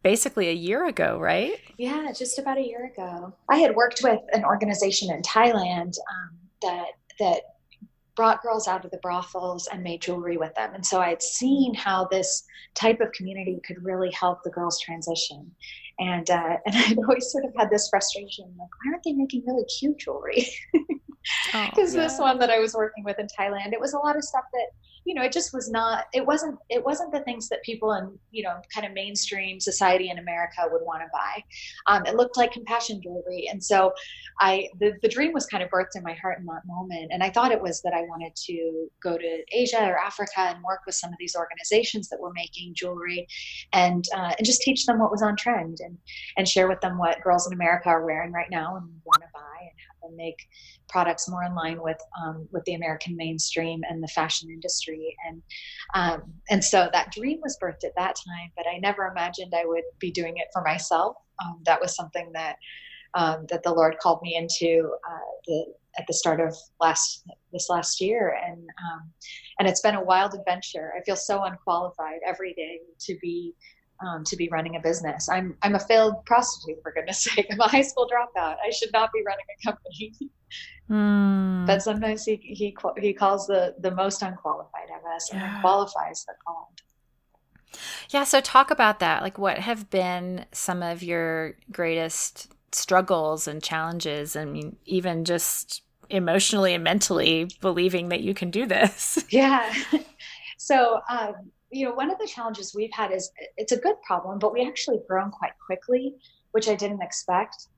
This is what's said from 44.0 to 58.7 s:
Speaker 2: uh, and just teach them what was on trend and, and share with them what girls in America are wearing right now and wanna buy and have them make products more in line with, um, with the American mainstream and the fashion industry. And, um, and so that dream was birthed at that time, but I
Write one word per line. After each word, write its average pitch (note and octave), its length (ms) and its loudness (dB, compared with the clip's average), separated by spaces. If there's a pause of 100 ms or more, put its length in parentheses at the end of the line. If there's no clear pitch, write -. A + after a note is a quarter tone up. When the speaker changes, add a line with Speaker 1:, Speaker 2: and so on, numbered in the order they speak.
Speaker 2:
uh, F#3 240 -2
and A3 80 0
just A#3+ 160 4
teach C4 240 2
them A3+ 140 4
what A3 120 6
was G#3 100 0
on G#3 160 2
trend E3+ 420 -2
and, F3 180 -14 (380)
and F#3+ 140 2
share F#3 180 6
with F#3 140 0
them F3+ 160 -2
what E3+ 260 0
girls F3 240 4
in F3+ 60 -6
America F3 340 2
are E3 180 6
wearing E3 280 -2
right E3+ 180 -4
now E3+ 240 -4
and F3 140 -12 (160)
wanna E3 280 4
buy D3+ 60 -16 (220)
and F3 80 -20
have - 400 -20
them E3 80 -18
make E3 180 -8 (540)
products E3+ 380 0
more F3+ 160 -6
in F3+ 120 -4
line E3 260 -4
with, D#3+ 160 -4 (260)
um, D#3+ 280 -8
with E3+ 140 -6
the F3 100 -4
American E3 400 -4
mainstream E3 760 -4
and E3 140 -4
the D#3+ 60 -6
fashion D#3+ 420 -2
industry. D#3+ 640 -6 (120)
And, E3 140 -12 (540)
um, F3 260 0 (300)
and G3 120 4
so F#3 300 6
that - 180 2
dream C4+ 300 -4
was C#4 180 -6
birthed E3+ 240 -6
at - 140 -6
that F3+ 180 -2
time, E3+ 400 -12
but E3+ 120 -6
I F3 100 -4